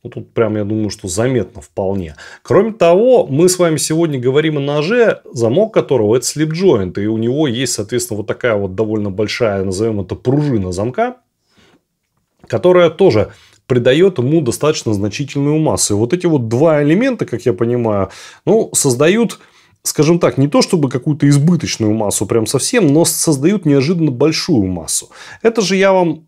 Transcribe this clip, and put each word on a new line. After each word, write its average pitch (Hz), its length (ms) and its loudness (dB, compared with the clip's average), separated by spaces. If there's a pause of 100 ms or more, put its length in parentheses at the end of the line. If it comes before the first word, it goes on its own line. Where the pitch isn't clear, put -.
Ну, 120 60 -14
тут 113 220 -16
прям, 107 240 -2
я 107 60 -4
думаю, 107 280 -4
что - 180 -12
заметно 110 520 -4
вполне. 95 540 -6 (280)
Кроме 202 300 2
того, 185 540 4
мы 147 220 2
с 180 100 0
вами 165 200 2
сегодня 156 420 -2
говорим 147 360 0
о 143 40 -4
ноже, 156 640 0 (100)
замок 135 420 0
которого 120 400 2
это 127 100 0
слипджойнт, 156 760 0
и 101 100 -4
у 110 80 -2
него 131 320 -2
есть, 123 240 -4
соответственно, 113 460 -6
вот 104 100 -8
такая 113 260 -2
вот 98 220 -4
довольно 107 340 -2
большая, 101 540 -2
назовём 98 380 -4
это, 98 120 -8
пружина 127 560 -2
замка, 127 460 -4 (1300)
которая 175 440 4
тоже 143 420 2 (340)
придаёт 135 520 2
ему 143 220 2
достаточно 135 540 -2
значительную 139 640 -2
массу. 110 360 0
И - 20 0
вот 117 160 0
эти 175 140 -2
вот 143 200 0
два 147 380 2
элемента, 220 420 0
как 113 180 -8
я 120 80 2
понимаю, 113 580 -2 (360)
ну, 202 280 2
создают, 156 680 0 (420)
скажем 160 380 0
так, 143 180 0
не 135 80 2
то 247 160 2
чтобы 143 280 0
какую-то 143 380 0
избыточную 143 640 2
массу 107 320 -2
прям 110 220 0
совсем, 190 400 0
но 151 180 4
создают 165 640 0
неожиданно 147 460 2
большую 131 560 0
массу. 85 420 -8 (320)
Это 226 180 0
же 185 140 0
я 190 180 2
вам 180 360 0